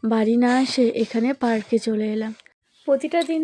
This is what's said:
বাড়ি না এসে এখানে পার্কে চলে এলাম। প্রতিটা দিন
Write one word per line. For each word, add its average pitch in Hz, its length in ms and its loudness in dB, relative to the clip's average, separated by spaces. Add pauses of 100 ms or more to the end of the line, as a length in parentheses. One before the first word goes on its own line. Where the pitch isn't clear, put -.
বাড়ি 220 340 2
না 247 140 4 (100)
এসে 254 240 2 (100)
এখানে 233 380 -2
পার্কে 226 460 -2
চলে 214 320 -4
এলাম। 220 220 -6 (540)
প্রতিটা 302 360 0
দিন 320 200 -2